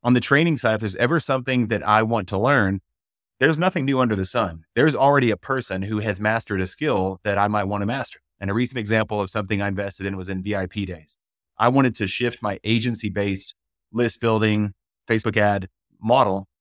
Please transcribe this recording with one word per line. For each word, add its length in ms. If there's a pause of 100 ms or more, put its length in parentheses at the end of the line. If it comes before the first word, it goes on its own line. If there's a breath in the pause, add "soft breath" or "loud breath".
On 100
the 60
training 380
side, 160
if 60
there's 160
ever 220
something 480
that 200
I 180
want 240
to 100
learn, 420 (600)
there's 180
nothing 260
new 140
under 160
the 100
sun. 380 (140)
There's 180
already 380
a 40
person 460
who 160
has 220
mastered 400
a 80
skill 560
that 120
I 120
might 160
want 180
to 40
master. 340 (180)
And 100
a 60
recent 240
example 420
of 100
something 300
I 60
invested 400
in 100
was 120
in 160
V 100
I 120
P 200
days. 320 (400)
I 100
wanted 280
to 100
shift 360
my 200
agency-based 920 (380)
list 280
building, 540 (340)
Facebook 280
ad 320 (320)
model 460 (140)